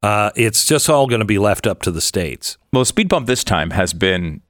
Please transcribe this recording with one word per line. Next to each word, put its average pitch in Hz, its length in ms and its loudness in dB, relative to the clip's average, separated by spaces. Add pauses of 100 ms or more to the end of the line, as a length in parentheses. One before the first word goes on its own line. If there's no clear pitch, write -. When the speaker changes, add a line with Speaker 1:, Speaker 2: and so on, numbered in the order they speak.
Speaker 1:
uh, 104 320 2
it's 110 300 0
just 151 240 0
all 139 180 4
gonna 117 180 0
be 101 140 2
left 101 260 0
up 104 160 -2
to - 100 -2
the 80 100 -4
states. - 560 -6 (140)
Speaker 2:
Well, 127 100 2
the 127 40 2
speed 214 240 0
bump 156 160 0
this 123 180 0
time 85 280 0
has 90 220 0
been 87 560 -2